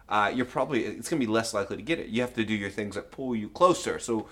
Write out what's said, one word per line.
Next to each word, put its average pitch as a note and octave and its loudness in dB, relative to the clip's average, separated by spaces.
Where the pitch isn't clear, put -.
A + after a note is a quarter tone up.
uh, G#2 4
you're B2+ 2
probably, C3 0
it's - -8
gonna E3 0
be B2 2
less A2+ 2
likely G2 -2
to F#2+ -10
get D#3 -2
it. - -8
You A2 0
have B2 -2
to A2+ 0
do G#2 -2
your G2+ -2
things G2+ -6
that - -8
pull C3 -4
you G#2+ -4
closer. E3 4
So A2 -2